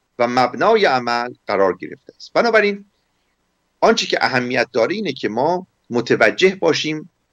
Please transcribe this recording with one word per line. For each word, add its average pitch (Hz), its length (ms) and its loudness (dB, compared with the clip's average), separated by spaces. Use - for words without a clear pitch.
و 120 80 2
مبنای 131 580 2
عمل 120 480 0
قرار 95 300 0
گرفته - 380 -18
است.» - 180 -20
بنابراین 202 520 2
آنچه 214 260 2
که - 200 -2
اهمیت 123 480 -2
داره 120 220 0
اینه 196 180 -6
که - 160 -6
ما 160 380 -2
متوجه 120 680 2
باشیم 156 540 -2